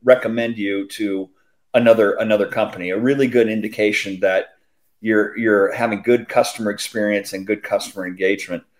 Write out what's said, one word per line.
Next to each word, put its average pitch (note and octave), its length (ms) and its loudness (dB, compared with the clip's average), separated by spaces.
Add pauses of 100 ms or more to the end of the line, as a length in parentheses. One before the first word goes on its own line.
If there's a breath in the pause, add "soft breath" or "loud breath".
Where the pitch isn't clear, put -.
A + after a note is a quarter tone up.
recommend A#2 540 2
you G2 300 -4
to G2 420 -4 (440)
another, A2+ 400 6
another G#2+ 340 0
company. F#2 440 -4
A F#2+ 60 -2
really C3+ 300 2
good A#2 220 4
indication G#2 720 -2
that F#2+ 340 0 (460)
you're, G#2+ 360 0
you're G#2 360 2
having A2+ 280 -2
good A#2 280 0
customer A2+ 420 0
experience G#2 640 -4
and F#2+ 120 -10
good G#2 160 -4
customer F#2+ 460 -6
engagement. F#2 560 -4 (160)